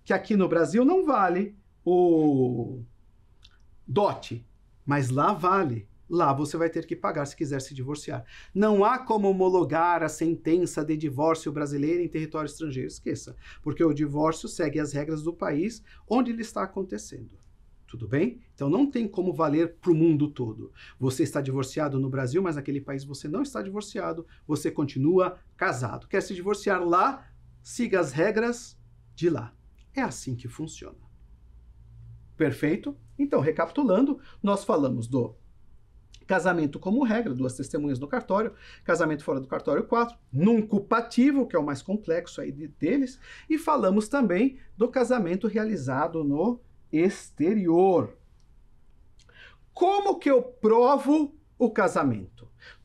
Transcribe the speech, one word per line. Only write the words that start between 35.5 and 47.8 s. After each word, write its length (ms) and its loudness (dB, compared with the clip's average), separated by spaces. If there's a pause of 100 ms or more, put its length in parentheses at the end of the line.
casamento 520 0
como 260 0
regra, 300 0
duas 200 -4
testemunhas 440 -4
no 100 -8
cartório, 460 -2 (300)
casamento 380 0
fora 160 -2
do 80 -8
cartório, 380 -2
quatro, 320 0 (160)
num 340 4
culpativo, 800 2
que 80 -10
é 40 4
o 80 0
mais 160 -4
complexo 580 -4
aí 100 -8
de, 180 -12
deles, 520 -2 (300)
e 80 0
falamos 500 2
também 500 2 (180)
do 120 2
casamento 580 0
realizado 800 -2
no 340 0 (320)
exterior. 1300 2 (1600)